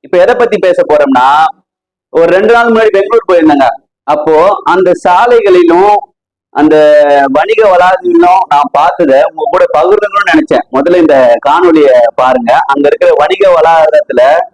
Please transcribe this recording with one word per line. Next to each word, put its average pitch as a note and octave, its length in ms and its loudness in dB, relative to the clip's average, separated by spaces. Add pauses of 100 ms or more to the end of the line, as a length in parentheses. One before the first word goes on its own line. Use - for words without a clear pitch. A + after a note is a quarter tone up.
இப்ப C3+ 180 -4
எதை A3+ 180 0
பத்தி G#3+ 240 -2
பேச F3 240 -2
போறோம்னா, C#3 360 0 (920)
ஒரு E3+ 180 2
ரெண்டு G#3+ 200 0
நாள் A#3 140 0
முன்னாடி A3 260 0
பெங்களூர் G3 340 -2
போயிருந்தேங்க. D#3 380 0 (460)
அப்போ D3+ 220 -2 (380)
அந்த F3+ 280 0
சாலைகளிலும் F#3+ 960 2 (640)
அந்த D#3 160 0 (640)
வணிக G#3+ 220 -2 (140)
வளாகங்களிலும் F3+ 800 0
நான் C#3+ 240 -2
பார்த்ததை D3+ 420 0 (120)
உங்க D#3 240 -8
கூட F3+ 200 0
பகிர்ந்துக்கணும்னு G3 580 0
நினைச்சேன். D3+ 320 -2 (120)
முதல்ல F3 280 0
இந்த D3 120 2 (320)
காணொளியை D#3 480 2 (240)
பாருங்க. B2+ 320 -2 (180)
அங்க C#3+ 200 -2
இருக்கிற F3 200 0 (100)
வணிக F#3+ 220 -2 (140)
வளாகத்துல D#3 640 0 (320)